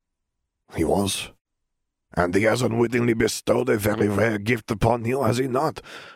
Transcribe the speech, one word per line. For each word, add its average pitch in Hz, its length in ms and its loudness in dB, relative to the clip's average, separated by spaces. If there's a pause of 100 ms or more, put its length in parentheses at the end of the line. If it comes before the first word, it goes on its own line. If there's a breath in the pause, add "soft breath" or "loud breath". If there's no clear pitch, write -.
(760)
"He 85 80 0
was. 92 480 -2 (840)
And 87 200 0
he 98 100 2
has 110 180 2
unwittingly 117 520 2
bestowed 117 560 0
a 120 80 2
very 104 300 0
rare 104 300 0
gift 113 340 -2
upon 113 340 2
you, 131 180 0
has 117 140 2
he 131 100 0
not? 131 340 -2 (340 loud breath)